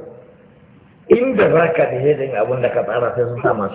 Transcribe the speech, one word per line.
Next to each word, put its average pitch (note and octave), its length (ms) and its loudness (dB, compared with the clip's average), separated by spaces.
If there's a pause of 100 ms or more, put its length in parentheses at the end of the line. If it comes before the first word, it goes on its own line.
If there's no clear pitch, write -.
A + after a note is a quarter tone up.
(1080)
Inda A#3 400 2
za D#3+ 240 4
ka D3 200 2
je C3 260 0
din C3+ 180 -6
abin B2 260 -2
da A#2+ 80 2
ka A#2+ 140 0
tsara A2+ 320 -2
sai B2 80 0
sun A#2+ 180 -4
sama G2+ 340 0